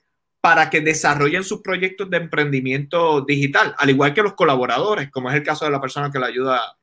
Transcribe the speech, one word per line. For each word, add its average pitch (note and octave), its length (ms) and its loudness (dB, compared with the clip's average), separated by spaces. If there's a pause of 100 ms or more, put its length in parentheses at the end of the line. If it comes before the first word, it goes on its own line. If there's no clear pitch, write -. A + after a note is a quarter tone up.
(400)
para D#3+ 300 4
que D#3+ 100 2
desarrollen D3+ 640 0
sus G#3 180 -8
proyectos F#3 500 -4
de F3 80 0
emprendimiento D3 1040 0
digital, C#3+ 560 0
al C#3 120 2
igual C#3+ 240 4
que G#3+ 80 2
los G3 120 0
colaboradores, C#3 760 0
como B2+ 180 -6
es C#3 80 0
el D3 60 0
caso D3+ 220 -4
de D3 80 0
la C3+ 80 -2
persona C#3+ 300 -6
que C#3 100 -4
le B2+ 60 -2
ayuda B2 340 -2 (220)